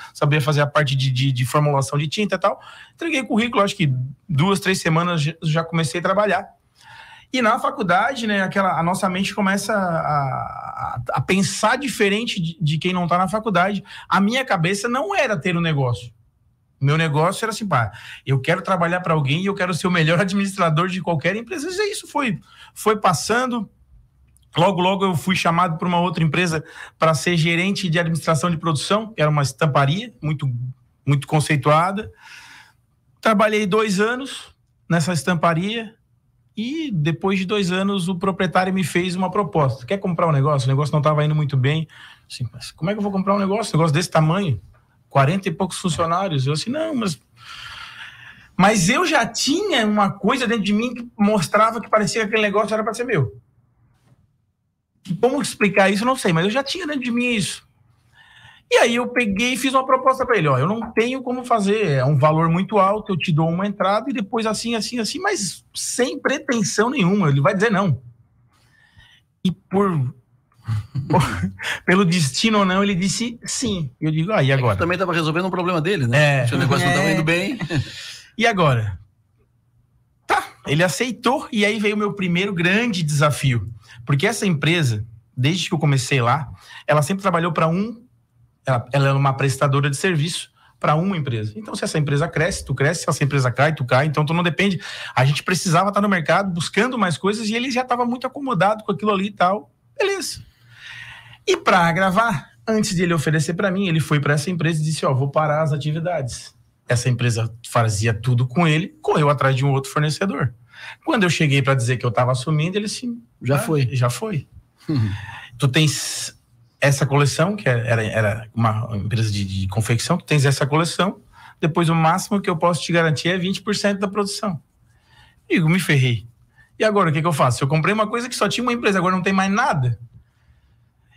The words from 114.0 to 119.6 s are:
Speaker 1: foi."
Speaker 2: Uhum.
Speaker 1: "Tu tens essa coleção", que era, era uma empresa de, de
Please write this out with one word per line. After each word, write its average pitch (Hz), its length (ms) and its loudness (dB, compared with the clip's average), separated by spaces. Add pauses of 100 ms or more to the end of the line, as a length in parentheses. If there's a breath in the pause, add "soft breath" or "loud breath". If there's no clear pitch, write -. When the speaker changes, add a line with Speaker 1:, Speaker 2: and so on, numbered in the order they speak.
Speaker 1:
foi." 196 380 -6 (400)
Speaker 2:
Uhum. 113 240 0 (460 loud breath)
Speaker 1:
"Tu 143 100 0
tens - 720 -2 (440)
essa 139 240 2
coleção", 143 500 2
que 202 140 -6
era, 113 340 0
era 107 500 -2
uma 113 440 0
empresa 107 340 -2
de, 101 140 -2
de 95 240 -4